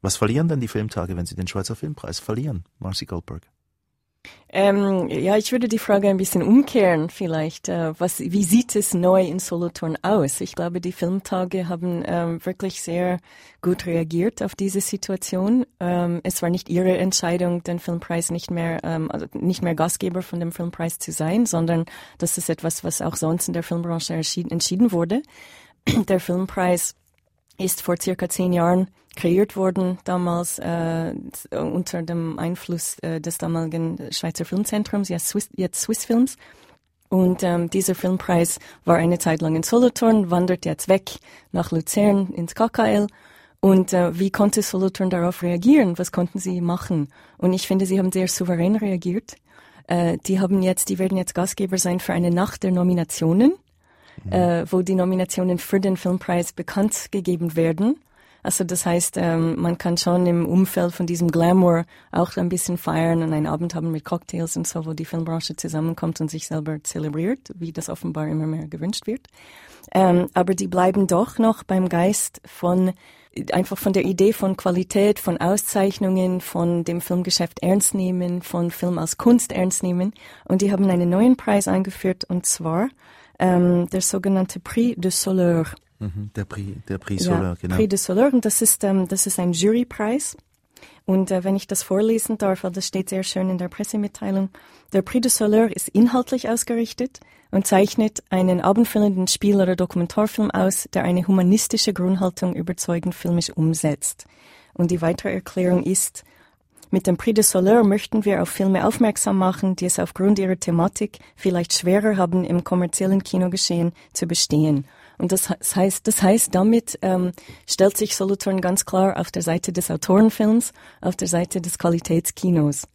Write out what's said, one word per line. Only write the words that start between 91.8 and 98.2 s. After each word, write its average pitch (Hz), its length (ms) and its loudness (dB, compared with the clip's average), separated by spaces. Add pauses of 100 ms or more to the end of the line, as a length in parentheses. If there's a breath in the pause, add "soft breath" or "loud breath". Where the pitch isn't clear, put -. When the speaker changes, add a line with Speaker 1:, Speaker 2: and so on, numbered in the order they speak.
Speaker 2:
vorlesen 220 540 0
darf, 190 260 0
weil 185 80 -4
das 190 160 -6
steht 190 220 -4
sehr 190 140 -4
schön 185 260 -2
in 185 80 -2
der 180 120 -4
Pressemitteilung. 202 800 -4 (420 loud breath)
Der 190 100 2
Prix 254 200 -2
de 247 100 0
Soleur 214 420 4
ist - 140 -8
inhaltlich 247 640 2
ausgerichtet 233 720 -4 (300 soft breath)
und 196 140 2
zeichnet 208 640 2